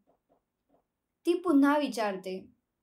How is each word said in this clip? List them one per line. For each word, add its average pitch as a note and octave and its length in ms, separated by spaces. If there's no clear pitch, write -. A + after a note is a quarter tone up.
ती E4+ 80
पुन्हा D4+ 440
विचारते, G3+ 720